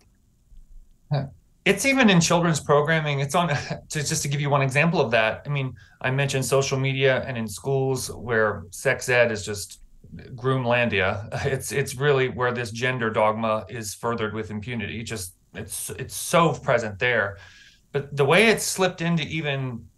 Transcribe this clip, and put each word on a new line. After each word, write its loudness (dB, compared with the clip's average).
It's 2
even 6
in 8
children's 2
programming. 2
It's -2
on, 2
<laughs> -6
to, -
just -4
to -4
give -2
you -2
one 4
example 2
of 0
that. 2
I -6
mean, -2
I -2
mentioned 0
social 2
media 2
and -8
in -4
schools -2
where 0
sex -2
ed 4
is -6
just -10
groomlandia. 0
<laughs> -
It's, -4
it's -4
really 2
where -2
this -6
gender -2
dogma 2
is -10
furthered -4
with -8
impunity. -8
It -10
just, -10
it's, -10
it's -10
so 2
present -2
there. 0
But -6
the 2
way 6
it's 2
slipped -2
into 0
even, -6